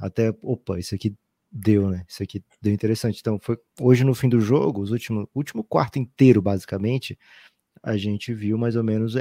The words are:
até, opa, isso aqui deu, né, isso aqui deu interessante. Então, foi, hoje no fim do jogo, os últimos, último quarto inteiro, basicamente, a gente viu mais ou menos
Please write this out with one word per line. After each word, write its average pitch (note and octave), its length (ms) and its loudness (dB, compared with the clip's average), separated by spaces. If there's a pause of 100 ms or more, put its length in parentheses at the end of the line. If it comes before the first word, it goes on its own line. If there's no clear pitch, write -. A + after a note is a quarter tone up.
até, G#2 420 -2
opa, G#2+ 360 -6
isso F2 160 -8
aqui G2+ 200 -4 (360)
deu, G#2 400 2
né, F2+ 180 -6
isso - 140 -12
aqui G2 200 -10 (180)
deu G#2 120 0
interessante. A2 480 -2
Então, G#2+ 200 -4
foi, - 180 -6 (220)
hoje B2 240 6
no C3+ 100 2
fim C3 140 0
do A#2+ 120 4
jogo, A#2+ 400 2
os G2+ 100 -4
últimos, A2 440 -4
último D3 300 -6
quarto D3+ 340 -2
inteiro, B2 440 6
basicamente, G2+ 760 -4 (640)
a A2 140 -4
gente G#2 360 -4
viu G#2+ 240 -2
mais A#2 200 0
ou A#2 80 0
menos A2 360 0